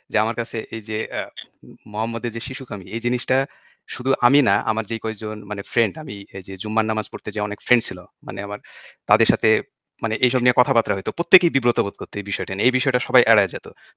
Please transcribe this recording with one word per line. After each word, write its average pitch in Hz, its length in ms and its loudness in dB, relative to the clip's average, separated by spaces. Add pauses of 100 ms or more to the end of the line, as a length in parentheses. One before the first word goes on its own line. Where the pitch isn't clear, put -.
যে 107 100 0
আমার 110 160 2
কাছে 117 360 -4
এই 113 100 -6
যে, 107 300 -4
আহ, 104 180 -6 (580)
মোহাম্মদের 113 440 -4
যে 113 80 -6
শিশু 135 260 -8
কামি, 95 200 -8
এই 104 140 -6
জিনিসটা 127 460 0 (420)
শুধু 131 340 -2
আমি 135 200 8
না, 104 180 4
আমার 110 260 -2
যে 113 140 -6
কয়জন 107 440 -6
মানে 101 180 -6
ফ্রেন্ড, 107 360 0
আমি 104 360 -10
এই 95 100 -8
যে 95 140 -10
জুম্মার 107 280 -2
নামাজ 110 240 -4
পড়তে 107 220 -10
যে 104 80 -6
অনেক 104 220 -6
ফ্রেন্ড 123 220 2
ছিল, 90 220 -10 (180)
মানে 104 180 -10
আমার 101 180 -8 (460)
তাদের 110 200 6
সাথে 110 360 4 (400)
মানে 110 140 -4
এইসব 127 240 0
নিয়ে 123 160 2
কথাবার্তা 117 400 2
হইতো, 98 160 -6
প্রত্যেকেই - 380 4
বিব্রত 123 300 2
বোধ 101 140 0
করতো - 260 -10
এই 101 40 -4
বিষয়টা 95 320 -6
নিয়ে। 101 100 0
এই 127 60 4
বিষয়টা 123 280 0
সবাই 123 280 4
এড়ায় 107 200 2
যেত, - 200 -12 (300)